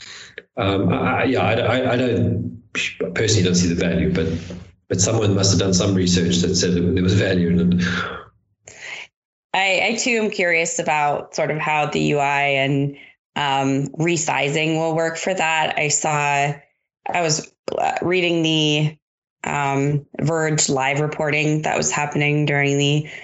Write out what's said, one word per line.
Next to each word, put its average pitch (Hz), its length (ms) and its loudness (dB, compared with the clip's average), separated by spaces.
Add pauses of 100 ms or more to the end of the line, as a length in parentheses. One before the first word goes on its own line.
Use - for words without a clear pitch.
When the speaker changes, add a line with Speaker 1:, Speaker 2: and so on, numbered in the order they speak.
(560)
Speaker 1:
Um, 98 360 2
I, 127 300 0
I, - 20 2
yeah, 120 160 2
I, 101 140 2
I, 123 400 0
I - 20 2
don't, 117 680 0 (520)
personally 104 280 2
don't 90 140 2
see 90 120 2
the 85 60 0
value, 87 380 0
but, 90 160 0 (600)
but 95 120 0
someone 110 340 2
must 95 160 2
have 92 80 2
done 95 160 2
some 98 200 2
research 90 420 2
that 87 180 2
said 87 200 0
that 87 60 0
there 90 220 0
was 98 120 2
value 95 340 2
in 90 320 2
it. 90 40 0 (1700)
Speaker 2:
I, 185 360 2
I 233 80 -2
too 233 260 0
am 208 80 0
curious 170 480 0
about 151 560 0
sort 151 160 -2
of 151 80 -4
how 151 280 0
the 151 140 -2
U 147 180 2
I 143 240 0
and, 139 540 2 (380)
um, 135 540 0 (100)
resizing 156 760 0
will 160 180 0
work 165 220 -2
for 190 180 -4
that. 160 420 0
I 151 120 0
saw, 156 220 0
I 143 1120 -4
was, 160 320 -2 (240)
uh, - 240 -2
reading 175 420 0
the, 151 540 2 (460)
um, 143 640 -2 (140)
Verge 156 480 0
live 139 320 0
reporting 151 600 0
that 156 140 0
was - 140 -2
happening 147 560 0
during 143 320 2
the 147 300 0 (140)